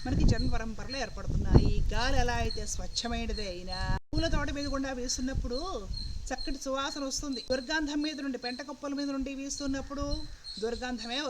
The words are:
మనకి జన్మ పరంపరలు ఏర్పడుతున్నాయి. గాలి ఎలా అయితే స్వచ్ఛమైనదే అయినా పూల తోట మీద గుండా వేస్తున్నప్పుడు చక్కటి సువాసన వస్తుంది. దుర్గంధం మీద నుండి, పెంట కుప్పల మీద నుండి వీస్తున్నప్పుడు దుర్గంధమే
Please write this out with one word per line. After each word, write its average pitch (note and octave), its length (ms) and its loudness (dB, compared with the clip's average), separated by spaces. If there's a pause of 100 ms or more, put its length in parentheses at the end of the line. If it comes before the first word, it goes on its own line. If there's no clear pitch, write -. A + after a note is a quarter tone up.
మనకి - 180 4
జన్మ A#3+ 280 6
పరంపరలు A3 440 -2
ఏర్పడుతున్నాయి. - 840 6
గాలి B3+ 380 4
ఎలా A#3+ 140 4
అయితే A3+ 340 0
స్వచ్ఛమైనదే A3 840 -4
అయినా F#3 500 -2 (160)
పూల D#4+ 140 4
తోట D4 220 4
మీద C#4+ 160 -2
గుండా C4+ 260 0
వేస్తున్నప్పుడు B3+ 960 -2 (420)
చక్కటి C4+ 340 -4
సువాసన C#4 460 -2
వస్తుంది. C4+ 300 -4 (120)
దుర్గంధం D4 540 0
మీద D4+ 180 -4
నుండి, C4 220 -4
పెంట B3 220 -4
కుప్పల C#4+ 320 -6
మీద C#4 160 -2
నుండి C4+ 240 -2
వీస్తున్నప్పుడు C#4 680 -4 (560)
దుర్గంధమే A#3 560 -4 (120)